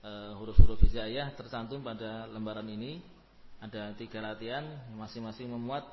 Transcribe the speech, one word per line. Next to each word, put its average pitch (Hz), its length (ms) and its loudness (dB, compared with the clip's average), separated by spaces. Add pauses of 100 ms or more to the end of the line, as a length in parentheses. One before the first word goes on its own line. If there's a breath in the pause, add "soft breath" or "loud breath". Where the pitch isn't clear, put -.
eh, 104 320 -12
huruf-huruf 107 480 10
hijaiyah 123 480 0
tercantum 120 480 -10
pada 113 480 -10
lembaran 107 400 -10
ini. 123 320 -12 (600)
Ada 107 360 -12
tiga 110 280 -12
latihan, 113 400 -10 (320)
masing-masing 110 560 -12
memuat 127 400 -8